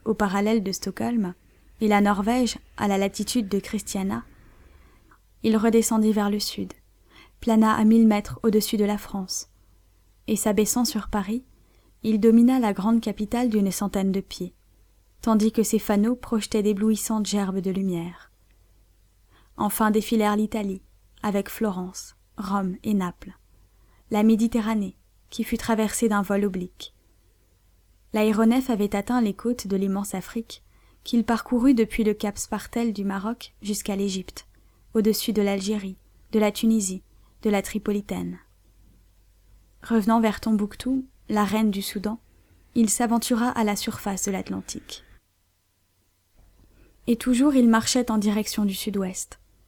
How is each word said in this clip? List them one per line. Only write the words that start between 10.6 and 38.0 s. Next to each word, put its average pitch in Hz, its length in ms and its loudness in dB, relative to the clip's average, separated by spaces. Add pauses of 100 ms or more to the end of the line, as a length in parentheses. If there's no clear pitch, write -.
sur - 240 -6
Paris, 214 340 -4 (600)
il 220 160 0
domina 233 400 6
la 214 140 2
grande 220 280 2
capitale 220 480 -2
d'une 202 220 2
centaine 190 400 -2
de 190 80 0
pieds, 180 340 -10 (680)
tandis 220 300 2
que 226 120 2
ses 214 160 2
fanaux 214 360 2
projetaient 220 480 -2
d'éblouissantes 214 640 0
gerbes 196 340 -2
de 190 120 -4
lumière. 180 600 -4 (1300)
Enfin 214 340 0
défilèrent 208 440 2
l'Italie, 208 460 -2 (420)
avec 202 260 -2
Florence, 185 640 -6 (220)
Rome 190 460 -4
et 214 100 -2
Naples, 185 440 -4 (760)
la 214 120 2
Méditerranée, 220 760 2 (320)
qui - 140 -6
fut 226 140 -4
traversée 220 500 0
d'un 208 140 2
vol 202 240 0
oblique. 185 480 -6 (1200)
L'aéronef 220 560 4
avait 208 260 0
atteint 247 260 0
les 202 120 0
côtes 233 340 -6
de 196 80 -2
l'immense 196 400 -2
Afrique, - 480 -10 (400)
qu'il 233 220 0
parcourut 240 480 2
depuis 226 300 2
le 214 100 2
cap 208 240 -4
Spartel 233 560 -4
du 196 120 -4
Maroc 196 560 -6
jusqu'à 202 340 -4
l'Égypte, 190 520 -6 (460)
au-dessus 220 400 0
de 208 80 2
l'Algérie, 196 560 -2 (340)
de 220 80 2
la 208 120 4
Tunisie, 208 520 0 (380)
de 220 80 0
la 202 120 2
Tripolitaine. 196 760 -6 (1500)